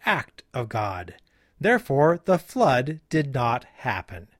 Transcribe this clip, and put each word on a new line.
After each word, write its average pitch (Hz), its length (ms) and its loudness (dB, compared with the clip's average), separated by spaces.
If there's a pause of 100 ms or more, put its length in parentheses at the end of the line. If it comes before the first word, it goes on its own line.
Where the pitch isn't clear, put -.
act - 380 -2 (100)
of 120 160 -4
God. 98 460 -6 (440)
Therefore, 165 640 2
the 180 160 2
flood 151 720 0
did 147 240 0
not 120 320 -2 (140)
happen. 92 500 -8 (100)